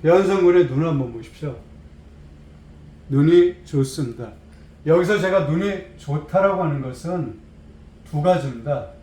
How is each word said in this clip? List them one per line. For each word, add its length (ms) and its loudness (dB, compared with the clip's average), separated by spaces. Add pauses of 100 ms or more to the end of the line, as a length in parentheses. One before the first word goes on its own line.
배현성 420 4
군의 220 6
눈을 220 -2
한번 260 -4
보십시오. 420 -12 (1500)
눈이 540 4
좋습니다. 680 -6 (560)
여기서 320 2
제가 220 0
눈이 580 -4
좋다라고 640 -2
하는 180 -4
것은 560 -8 (680)
두 180 -6
가지입니다. 640 -2 (160)